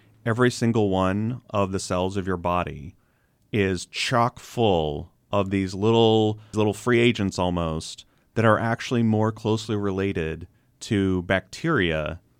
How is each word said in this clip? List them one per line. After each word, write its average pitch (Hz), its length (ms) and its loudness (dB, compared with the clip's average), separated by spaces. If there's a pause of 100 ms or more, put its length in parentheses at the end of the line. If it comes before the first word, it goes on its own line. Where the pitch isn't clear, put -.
(260)
every 120 260 4
single 113 380 2
one 98 600 0
of 98 240 -2
the 95 60 -2
cells 95 360 -2
of 95 100 -4
your 92 120 -2
body 85 580 -4 (560)
is 95 340 -2
chock - 540 -2
full 82 720 0 (180)
of 101 200 0
these 95 260 -2
little, 110 640 4 (140)
little 107 200 2
free 120 260 0
agents 110 380 2
almost 85 680 -4 (300)
that 110 100 2
are 107 120 6
actually 117 460 -2
more 110 280 2
closely 110 440 -2
related 95 720 -2 (320)
to 95 440 2
bacteria 90 960 -2 (200)